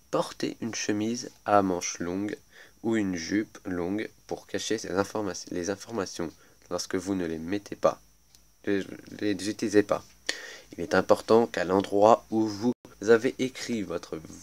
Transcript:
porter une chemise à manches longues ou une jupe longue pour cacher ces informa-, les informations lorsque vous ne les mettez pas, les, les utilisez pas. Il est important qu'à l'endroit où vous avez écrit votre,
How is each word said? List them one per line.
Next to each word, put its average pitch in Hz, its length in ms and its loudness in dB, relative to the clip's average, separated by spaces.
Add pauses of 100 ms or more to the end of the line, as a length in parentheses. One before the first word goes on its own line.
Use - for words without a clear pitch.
(100)
porter - 500 -4
une 110 140 -6
chemise 110 560 -2 (140)
à 104 180 6
manches 90 380 -2
longues 95 360 -4 (460)
ou 113 140 0
une 98 180 0
jupe 95 500 -2
longue 92 460 -4 (160)
pour - 200 -8
cacher 107 320 -4
ces 92 120 -8
informa-, 98 420 0 (200)
les 90 180 -4
informations 98 600 -6 (400)
lorsque 90 260 -4
vous 92 180 -2
ne 92 100 -2
les 80 140 -4
mettez 90 380 -6
pas, - 240 2 (680)
les, 101 180 0 (360)
les 98 280 -2
utilisez 104 360 2
pas. - 200 -2 (680)
Il - 80 -10
est 85 140 -2
important 107 520 6
qu'à 90 180 -2
l'endroit 101 680 6
où 110 160 2
vous 107 260 -2 (280)
avez 113 380 4
écrit 123 440 -4
votre, 85 380 -8 (220)